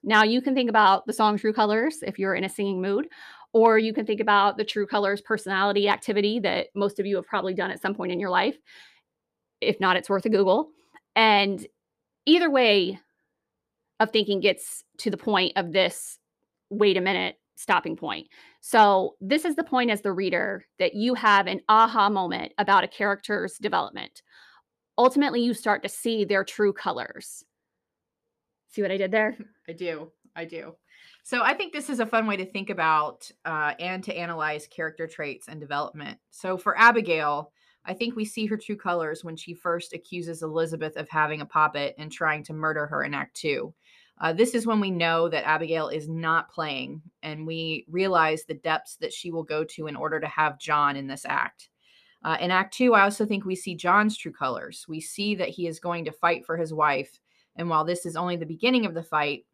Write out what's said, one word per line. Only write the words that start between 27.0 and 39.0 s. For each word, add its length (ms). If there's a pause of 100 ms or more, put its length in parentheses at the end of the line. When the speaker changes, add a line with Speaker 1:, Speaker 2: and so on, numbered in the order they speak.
Speaker 1:
See 140
what 100
I 60
did 140
there? 260 (140)
Speaker 2:
<laughs> 180
I 20
do. 400 (240)
I 80
do. 320 (480)
So 180
I 120
think 180
this 180
is 120
a 40
fun 220
way 80
to 100
think 240
about, 640 (140)
uh, 340
and 240
to 120
analyze 520
character 400
traits 400
and 120
development. 600 (100)
So 280
for 200
Abigail, 720 (340)
I 80
think 220
we 100
see 220
her 100
true 180
colors 480